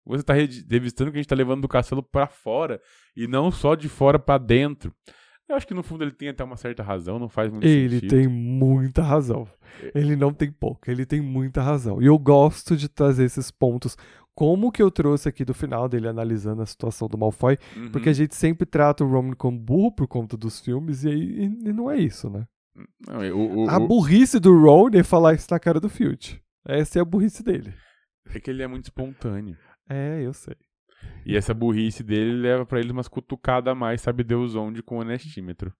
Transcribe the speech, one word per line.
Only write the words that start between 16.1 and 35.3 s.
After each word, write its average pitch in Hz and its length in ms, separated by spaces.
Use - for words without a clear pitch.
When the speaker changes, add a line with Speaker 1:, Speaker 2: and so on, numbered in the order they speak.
Speaker 2:
a 107 40
situação 113 400
do 107 100
Malfoy, 110 400
Speaker 1:
Uhum. 113 160
Speaker 2:
porque 135 160
a 156 40
gente 143 220
sempre 165 320
trata 147 380
o 135 40
Rony 131 280
como 123 200
burro 190 360
por 143 160
conta 117 280
dos 110 240
filmes, 135 440
e 151 60
aí, 151 120
e, 202 220
e 208 40
não 233 160
é 294 80
isso, 117 320
né? 104 160
Speaker 1:
Não, 110 180
e 95 60
o, 101 360
o, 139 40
Speaker 2:
A 165 80
Speaker 1:
o 170 80
Speaker 2:
burrice 220 540
do 185 200
Rony 180 380
é 170 60
falar 165 300
isso 160 140
na 170 120
cara 165 180
do 156 100
Filch. - 540
Essa 151 320
é 175 40
a - 20
burrice 196 400
dele. 180 280
Speaker 1:
É 110 60
que - 100
ele 131 140
é - 20
muito 127 200
espontâneo. 107 680
Speaker 2:
É, 143 360
eu 127 80
sei. - 240
Speaker 1:
E 101 120
essa 104 180
burrice 110 480
dele 110 300
leva 123 340
pra 123 140
ele 120 100
umas 123 160
cutucadas 127 640
a 131 40
mais, 120 260
sabe 123 240
Deus 120 300
onde, 110 280
com - 140
o 117 40
honestímetro. 107 800